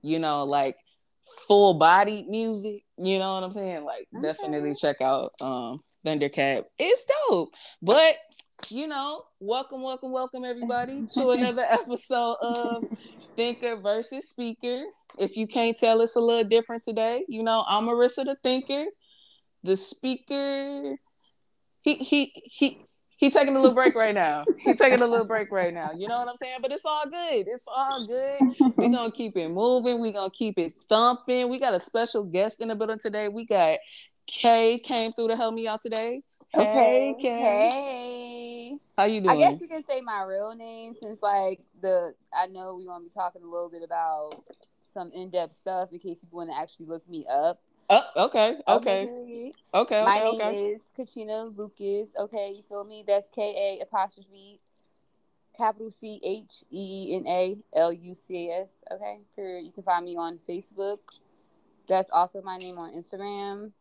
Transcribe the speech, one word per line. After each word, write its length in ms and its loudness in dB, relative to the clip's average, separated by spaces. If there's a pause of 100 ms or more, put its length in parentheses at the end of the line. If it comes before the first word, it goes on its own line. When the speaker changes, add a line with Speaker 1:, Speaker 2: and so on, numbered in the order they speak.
Speaker 1:
you 180 -2
know, 240 0
like, 320 0 (720)
full 260 10
body 540 6
music, 560 -4 (140)
you 200 2
know 160 -2
what 80 -4
I'm 80 -6
saying? 340 -8
Like, 300 -10
Speaker 2:
Okay. 140 -8
Speaker 1:
definitely 480 -4
check 240 -2
out, 400 0
um, 400 -6 (260)
Thundercat. 600 0 (120)
It's 280 2 (240)
dope. 220 0 (300)
But, 320 8 (540)
you 200 -8
know, 300 -8 (220)
welcome, 420 -4
welcome, 300 -8
welcome, 320 -6
everybody, 720 -6
to 160 2
Speaker 2:
<laughs> 0 -
Speaker 1:
another 320 2
episode 800 0
of 420 -4 (520)
Thinker 400 -2
versus 520 -4
Speaker. 540 -6 (360)
If 200 -2
you 80 -2
can't 320 0
tell, 240 6
it's 140 2
a 40 4
little 240 4
different 380 2
today. 440 -2
You 160 -6
know, 240 2
I'm 200 2
Marissa 400 4
the 160 -2
Thinker. 420 0 (800)
The 140 2
speaker, 1200 -4 (840)
he, 160 2
he, 360 0 (120)
he, 400 -2 (320)
he 140 4
taking 260 4
a 40 4
little 140 8
break 220 4
right 180 2
now. 300 2 (140)
He 160 2
taking 280 6
a 60 6
little 180 2
break 240 -2
right 240 0
now. 220 -6
You 100 -6
know 120 -4
what 100 -4
I'm 80 -12
saying? 260 -10
But 100 -2
it's 120 -8
all 200 -2
good. 440 -4
It's 180 -8
all 400 -4
good. 340 -2 (360)
We 120 4
Speaker 2:
<laughs> 20 6
Speaker 1:
gonna 200 2
keep 260 -6
it 120 -2
moving. 520 2
We 120 -2
gonna 180 -4
keep 280 -4
it 160 -2 (140)
thumping. 600 2
We 100 -4
got 160 0
a 60 0
special 420 -2
guest 380 0
in 80 -6
the 80 -4
building 240 -4
today. 280 -4
We 160 -8
got 340 4 (500)
Kay 500 4
came 340 -4
through 160 -2
to 80 0
help 180 -2
me 120 -6
out 140 -4
today. 420 -6 (280)
Hey, 640 4
Speaker 2:
Okay. 40 -12
Speaker 1:
Kay. 500 2
Speaker 2:
Hey. 1080 -6 (180)
Speaker 1:
How 80 4
you 240 2
Speaker 2:
I 80 6
guess 220 6
Speaker 1:
doing? 40 -14
Speaker 2:
you 60 -16
can 160 -10
say 160 -4
my 220 -6
real 320 -6
name 460 -16
since, 220 -12
like, 380 0 (220)
the, 320 0 (180)
I 140 0
know 300 -14
we 100 -16
wanna 180 -16
be 60 -20
talking 320 -6
a 60 -20
little 220 -8
bit 120 -14
about 520 -4 (480)
some 300 -14
in-depth 440 -6
stuff 360 -6
in 60 -16
case 220 -12
people 180 -18
wanna 160 -10
actually 320 -10
look 220 -12
me 200 -12
up. 320 0 (280)
Speaker 1:
Oh, 140 6 (140)
okay, 400 2 (100)
okay. 0 -
Speaker 2:
Okay, 400 4
period. 460 -14 (200)
Speaker 1:
Okay, 320 4
Speaker 2:
My 160 6
Speaker 1:
okay, 40 2
Speaker 2:
name 160 4
Speaker 1:
okay. 340 0
Speaker 2:
is 220 -18
Katrina 480 -8 (120)
Lucas. 520 -6 (100)
Okay, 380 -6
you 120 -20
feel 140 -10
me? 240 -16
That's 220 2
K 500 -4
A 60 -8
apostrophe 760 -8 (1000)
capital 360 -2
C 320 -14
H 480 -8
E 400 -8
E 20 -2
N 140 -6
A 280 0 (200)
L 160 4
U 240 -14
C 340 -10
A 120 -6
S. 280 -18
Okay, 300 -12 (160)
period. 300 -12
You 40 -20
can 140 -18
find 200 0
me 120 -10
on 320 -8
Facebook. 500 -8 (880)
That's 240 0
also 320 0
my 160 -12
name 180 -12
on 160 -14
Instagram. 800 -12 (100)